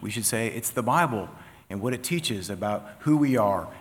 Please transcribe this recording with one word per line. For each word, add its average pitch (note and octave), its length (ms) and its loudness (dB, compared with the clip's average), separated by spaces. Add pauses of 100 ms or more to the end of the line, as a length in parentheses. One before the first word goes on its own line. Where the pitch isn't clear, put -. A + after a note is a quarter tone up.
we G#2 100 -6
should G#2+ 140 -2
say, A2+ 220 0
"It's - 240 -4
the B2 120 -2
Bible B2 460 2 (400)
and G2 120 -6
what B2 120 0
it B2 100 -6
teaches A2 460 -2
about G#2 380 -4 (120)
who D3+ 180 4
we C#3 200 4
are G2 300 2 (140)